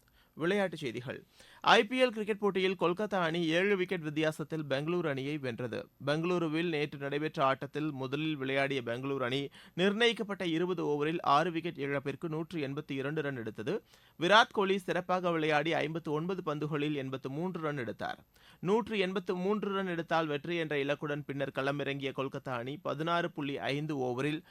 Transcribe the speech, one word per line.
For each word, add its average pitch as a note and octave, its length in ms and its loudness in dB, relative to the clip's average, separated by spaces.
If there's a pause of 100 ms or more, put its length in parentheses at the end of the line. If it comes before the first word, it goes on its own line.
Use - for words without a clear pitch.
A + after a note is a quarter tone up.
(340)
விளையாட்டுச் F3+ 440 0
செய்திகள். A#2+ 480 -8 (340)
ஐ G3+ 240 6
பி B3+ 200 2
எல் B3 60 4
கிரிக்கெட் G#3+ 280 -4
போட்டியில் F#3+ 420 2
கொல்கத்தா F3+ 340 0
அணி E3+ 320 0
ஏழு F#3 300 4
விக்கெட் F3+ 260 -2
வித்தியாசத்தில் D#3 640 -2
பெங்களூரு D#3 440 0
அணியை C#3 300 -2
வென்றது. A#2+ 500 -4 (180)
பெங்களூருவில் E3 640 2
நேற்று D3+ 300 0
நடைபெற்ற D3 460 0
ஆட்டத்தில் C#3+ 480 0
முதலில் C#3+ 440 -2
விளையாடிய C3+ 460 0
பெங்களூரு C3 400 -2
அணி C3+ 260 0 (260)
நிர்ணயிக்கப்பட்ட G3+ 720 2
இருபது E3+ 400 0
ஓவரில் D3 340 0
ஆறு D3+ 300 4
விக்கெட் E3 280 -6
இழப்பிற்கு C#3 500 -4
நூற்று D#3 400 -4
எண்பத்தி D3 240 -6
இரண்டு C#3+ 300 -2
ரன் C#3 140 -4
எடுத்தது. A2+ 480 -4 (360)
விராட் G#3 340 6
கோலி G3 240 2
சிறப்பாக F3+ 520 0
விளையாடி D#3 420 2
ஐம்பத்து D#3 400 -2
ஒன்பது F3 300 -2
பந்துகளில் D3+ 520 -2
எண்பத்து C3+ 360 -4
மூன்று E3+ 300 -4
ரன் D3+ 160 -2
எடுத்தார். A2 420 -6 (420)
நூற்று G#3 380 2
எண்பத்து F#3+ 380 0
மூன்று G3+ 360 0
ரன் G3 140 0
எடுத்தால் E3 400 0
வெற்றி D3+ 300 -2
என்ற D#3 200 -2
இலக்குடன் D3 480 -2
பின்னர் C#3 300 -4
களமிறங்கிய C#3 580 -2
கொல்கத்தா C3+ 360 -6
அணி B2+ 280 -4
பதினாறு E3 540 -2
புள்ளி C#3 280 -4
ஐந்து D3 380 -2
ஓவரில் C3 540 -2